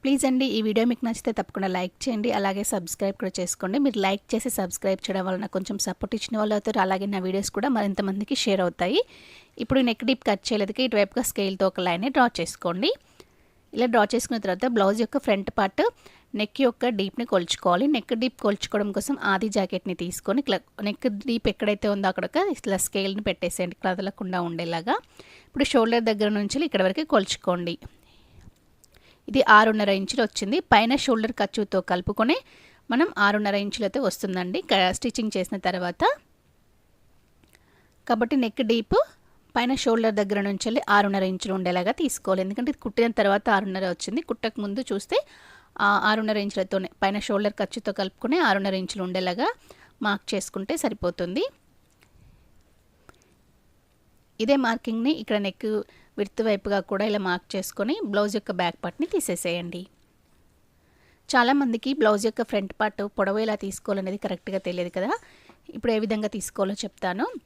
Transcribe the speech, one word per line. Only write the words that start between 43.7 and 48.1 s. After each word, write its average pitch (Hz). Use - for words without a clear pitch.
వచ్చింది, 233
కుట్టక 220
ముందు 202
చూస్తే 208
ఆ 202
ఆరున్నర 214
ఇంచులతోనే 190
పైన 196
షోల్డర్ 208
ఖర్చుతో 208
కలుపుకొని 226